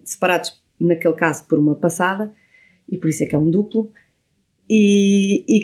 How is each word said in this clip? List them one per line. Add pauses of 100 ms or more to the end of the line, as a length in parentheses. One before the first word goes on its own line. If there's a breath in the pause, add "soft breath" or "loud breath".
separados, (200)
naquele
caso,
por
uma
passada, (580 soft breath)
e
por
isso
é
que
é
um
duplo, (800 soft breath)
e,
e